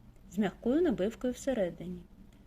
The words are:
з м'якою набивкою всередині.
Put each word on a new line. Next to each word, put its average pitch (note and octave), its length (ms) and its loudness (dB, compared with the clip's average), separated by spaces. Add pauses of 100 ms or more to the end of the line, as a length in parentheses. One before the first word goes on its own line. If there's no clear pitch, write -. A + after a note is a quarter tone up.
(320)
з - 60 -14
м'якою A#3 440 2
набивкою A3+ 520 2
всередині. F3+ 640 -2 (480)